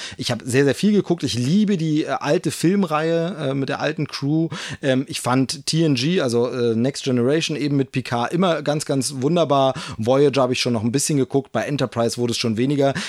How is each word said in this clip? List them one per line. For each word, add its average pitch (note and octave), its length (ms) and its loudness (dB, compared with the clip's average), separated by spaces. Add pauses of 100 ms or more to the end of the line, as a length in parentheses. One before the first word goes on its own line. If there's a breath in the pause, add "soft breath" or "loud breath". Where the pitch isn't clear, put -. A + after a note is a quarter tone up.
(160 loud breath)
ich - 140 -6
hab A2+ 120 -4
sehr, C3 220 2
sehr C3+ 100 4
viel G#3 180 2
geguckt. F3+ 300 2
Ich A2 120 -2
liebe F#3 420 2
die, D#3 280 0
äh, C3+ 160 -4
alte D#3+ 300 0
Filmreihe, E3 1000 0
äh, C#3 40 -2
mit C3+ 140 -2
der C#3 120 -4
alten D3 280 -2
Crew. D#3 400 -2 (320 loud breath)
Ähm, C3+ 260 0
ich - 140 -8
fand C3 460 0
T D#3+ 180 0
N D3 120 2
G, D#3+ 260 0
also, A#2+ 280 0
äh, A#2+ 240 0
Next B2 300 -2
Generation C3+ 540 0
eben C#3+ 180 0
mit C3+ 160 0
Picard, A#2+ 400 -2
immer E3+ 300 0
ganz, D3 240 -2
ganz C#3 340 -2
wunderbar. C#3 540 2 (400 loud breath)
Voyager C#3 280 4
hab B2+ 100 2
ich - 80 -2
schon B2 120 0
noch A2 120 0
ein A#2 80 0
bisschen C#3+ 260 0
geguckt, C3+ 320 0
bei A2 140 -2
Enterprise B2 540 -2
wurde A#2+ 120 0
es A#2 80 -4
schon A2+ 180 -2
weniger. C#3 380 2 (140 loud breath)